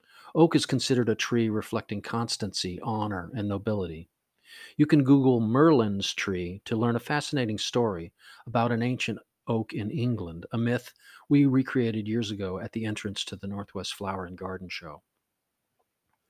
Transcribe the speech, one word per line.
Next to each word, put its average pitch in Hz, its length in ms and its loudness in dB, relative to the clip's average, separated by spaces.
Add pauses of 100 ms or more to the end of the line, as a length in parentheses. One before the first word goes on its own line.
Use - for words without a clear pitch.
(340)
Oak 160 200 6
is 131 120 2
considered 123 420 2
a 110 60 2
tree 117 340 0
reflecting 107 520 -4
constancy, 101 840 -6
honor, 104 520 -4
and 104 140 -4
nobility. 98 600 -4 (680)
You 151 100 6
can 151 160 6
Google 131 380 6
Merlin's 113 720 4
tree 90 520 -4
to 117 120 -2
learn 117 200 2
a 113 40 -4
fascinating 131 580 -2
story 98 540 -2 (340)
about 117 260 2
an 117 100 0
ancient 120 360 -2 (300)
oak 113 240 -2
in 107 180 -4
England, 98 600 -4
a 117 60 -2
myth 120 340 -2 (360)
we 143 180 6
recreated 123 600 2
years 107 240 -2
ago 95 300 -4
at 110 100 -8
the 110 140 -6
entrance 107 400 -6
to - 120 -10
the 98 120 -10
Northwest 98 460 -8
Flower 95 320 -6
and 90 120 -14
Garden 92 300 -8
Show. 76 340 -14 (1300)